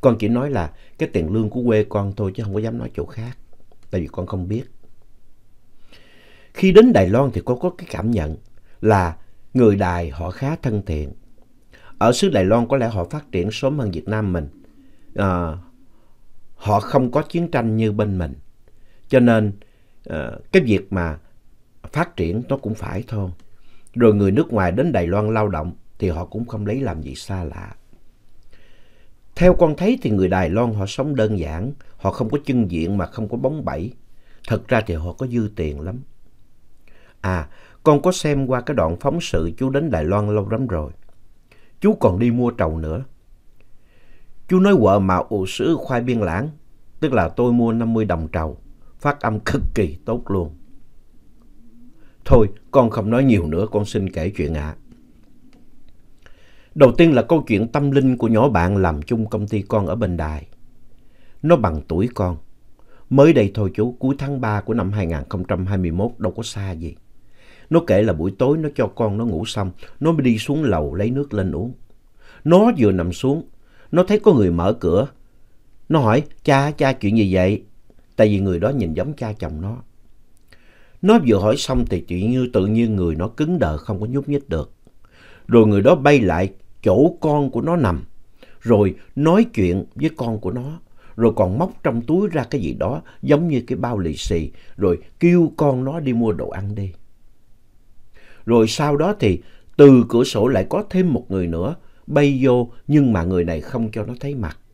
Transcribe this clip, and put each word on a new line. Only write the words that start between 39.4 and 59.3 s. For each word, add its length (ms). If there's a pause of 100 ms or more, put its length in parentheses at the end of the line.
chú 120
đến 220
Đài 120
Loan 320
lâu 140
lắm 180
rồi. 240 (880)
Chú 120
còn 260
đi 120
mua 200
trầu 260
nữa. 260 (1400)
Chú 120
nói: 220
"Quợ 180
mà 160
ụ 300
sứ 340
khoai 220
biên 180
lãng", 300 (500)
tức 140
là 160
tôi 240
mua 200
năm 200
mươi 120
đồng 220
trầu, 300 (420)
phát 220
âm 180
cực 220 (140)
kỳ 300
tốt 260
luôn. 240 (1700)
Thôi, 240 (220)
con 180
không 200
nói 140
nhiều 240
nữa, 240
con 140
xin 260
kể 180
chuyện 240
ạ. 220 (2000)
Đầu 220
tiên 160
là 80
câu 260
chuyện 200
tâm 240
linh 260
của 100
nhỏ 220
bạn 280
làm 240
chung 280
công 180